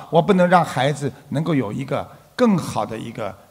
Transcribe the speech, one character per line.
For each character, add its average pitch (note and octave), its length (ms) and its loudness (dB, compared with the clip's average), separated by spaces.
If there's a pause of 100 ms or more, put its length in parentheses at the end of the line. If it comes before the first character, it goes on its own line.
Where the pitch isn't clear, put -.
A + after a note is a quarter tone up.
我 D#3+ 140 4
不 G3+ 120 2
能 F3+ 140 4
让 F3 160 4
孩 C#3 280 0
子 C3+ 200 -4 (180)
能 C#3 120 -2
够 E3 100 -2
有 A#2+ 200 0
一 C3+ 120 -6
个 C3 240 -6 (280)
更 A3+ 200 4
好 A#2 300 -4
的 A2 100 -8
一 A#2 140 -10
个 G#2 260 -10 (140)